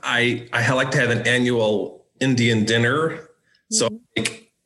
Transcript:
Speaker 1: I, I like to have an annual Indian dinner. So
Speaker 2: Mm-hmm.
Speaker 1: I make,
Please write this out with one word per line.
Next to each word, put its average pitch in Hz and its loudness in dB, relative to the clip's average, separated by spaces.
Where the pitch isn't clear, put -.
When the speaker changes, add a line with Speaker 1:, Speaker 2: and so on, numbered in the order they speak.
Speaker 1:
I, 120 -2
I 120 0
like 131 0
to 151 0
have 120 2
an 110 -2
annual 120 0
Indian 117 2
dinner. 123 0
So 220 0
Speaker 2:
Mm-hmm. 214 -6
Speaker 1:
I - 0
make, - -10